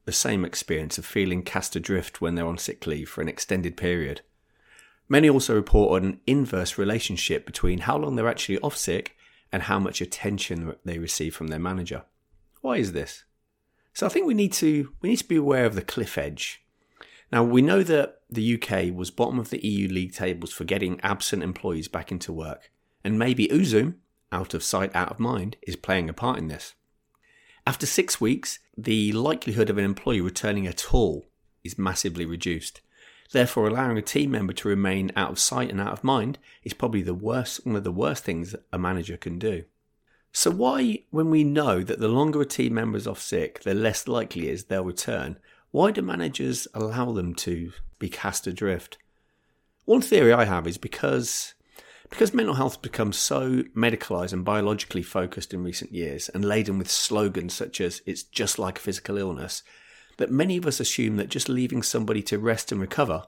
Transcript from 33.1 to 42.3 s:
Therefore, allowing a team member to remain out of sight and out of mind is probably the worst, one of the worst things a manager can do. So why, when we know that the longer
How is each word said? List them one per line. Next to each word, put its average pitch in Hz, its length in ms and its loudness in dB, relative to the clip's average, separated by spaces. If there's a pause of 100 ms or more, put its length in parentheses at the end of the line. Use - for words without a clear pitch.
Therefore, 123 380 4
allowing 120 300 0
a - 20 2
team 143 300 0
member 107 240 -2
to - 140 -4
remain 98 460 0
out 95 180 0
of - 60 -6
sight 127 300 0
and 98 140 -6
out 104 100 -4
of - 100 -8
mind 131 360 0 (260)
is 113 80 -8
probably 113 300 -2
the 90 100 -4
worst, 113 540 -4
one 113 100 0
of 101 80 -4
the 92 80 -2
worst 123 320 -2
things 87 320 -4 (160)
a 92 60 -4
manager 90 400 -2
can 87 200 -8
do. 92 260 -2 (680)
So - 180 2
why, 247 600 2
when 160 180 2
we 156 160 6
know 143 380 2
that - 160 -2
the 110 100 2
longer 147 320 4